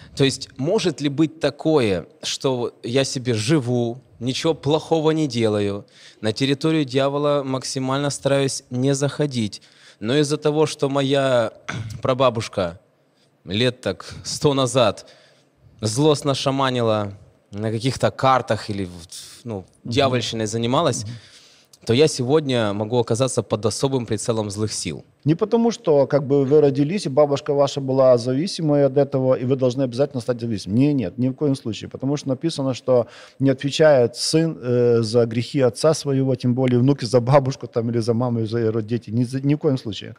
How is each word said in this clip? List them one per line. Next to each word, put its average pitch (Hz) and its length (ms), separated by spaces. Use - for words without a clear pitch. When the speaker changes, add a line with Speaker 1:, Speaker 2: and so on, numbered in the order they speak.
Speaker 1:
То 139 100
есть - 320
может 175 440
ли 143 80
быть 143 300
такое, 131 680
что 123 520
я 123 220
себе 127 280
живу, 120 680
ничего 131 340
плохого 151 580
не 156 160
делаю, 104 580
на 107 120
территорию 147 520
дьявола 139 600
максимально 131 640
стараюсь 139 600
не 127 240
заходить, 135 680
но 117 180
из-за 147 200
того, 151 280
что 143 240
моя 135 640
<clears throat> - 240
прабабушка 117 800
лет 120 360
так - 320
сто - 280
назад 123 520
злостно 139 520
шаманила 123 800
на 107 200
каких-то 117 400
картах 127 580
или, 98 160
вот, 87 240
ну, 117 140
Speaker 2:
Мгм. 92 80
Speaker 1:
дьявольщиной 123 540
занималась, 117 560
Speaker 2:
Мгм. 113 100
Speaker 1:
то 113 80
я 147 140
сегодня 127 640
могу 110 240
оказаться 120 460
под 104 220
особым 131 400
прицелом 107 440
злых 107 240
сил. - 300
Speaker 2:
Не 151 100
потому, 233 360
что 143 360
как 147 180
бы 139 200
вы 147 160
родились, 143 440
и 160 40
бабушка 143 440
ваша 139 280
была 131 360
зависимой 143 680
от 135 120
этого, 131 380
и 123 100
вы 131 100
должны 127 280
обязательно 127 380
стать 117 180
зависимым. 110 400
Не, 147 140
нет, 117 240
ни 127 120
в 127 40
коем 139 220
случае. 110 340
Потому 139 280
что 135 120
написано, 135 440
что 120 320
не 135 120
отвечает 135 640
сын, 160 460
э, 120 420
за 117 220
грехи 117 360
отца 139 320
своего, 135 420
тем 123 200
более 127 240
внуки 139 260
за 123 140
бабушку 127 480
там, 117 220
или 117 100
за 113 140
маму, 117 320
за 113 140
ее 113 220
дети. 107 300
Ни, 120 140
за, 135 160
ни 143 140
в - 40
коем 135 180
случае. 110 420